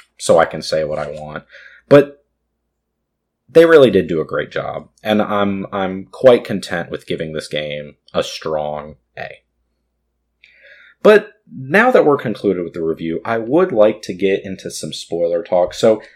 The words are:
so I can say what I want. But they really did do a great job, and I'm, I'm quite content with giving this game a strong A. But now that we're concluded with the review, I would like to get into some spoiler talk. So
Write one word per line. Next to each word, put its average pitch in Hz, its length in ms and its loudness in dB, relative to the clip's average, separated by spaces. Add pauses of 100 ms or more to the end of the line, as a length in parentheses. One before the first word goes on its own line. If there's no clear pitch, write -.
(180)
so 85 200 2
I 82 60 6
can 80 160 -6
say 78 240 -4
what 76 140 -6
I 76 120 -8
want. 76 340 -14 (440)
But - 360 4 (1200)
they 165 160 6
really 151 260 8
did 92 180 2
do 82 120 -2
a 73 60 -4
great 73 240 -6
job, 73 400 -8 (120)
and 107 200 0
I'm, 101 500 -2
I'm 95 340 -6
quite - 380 4
content 90 460 -8
with - 160 -12
giving 80 260 -8
this 76 160 -10
game 73 480 -10 (160)
a - 100 -2
strong 76 720 -8 (220)
A. - 240 -14 (1600)
But 208 300 4 (200)
now 180 380 0
that 190 140 4
we're 147 120 2
concluded 98 460 -2
with 82 120 -10
the 85 80 -8
review, 82 420 -4
I 113 140 -4
would 160 340 0
like 110 300 2
to 98 120 -10
get 95 300 -2
into 92 260 -12
some 78 220 -12
spoiler 85 500 -4
talk. 90 320 0
So 110 260 2 (160)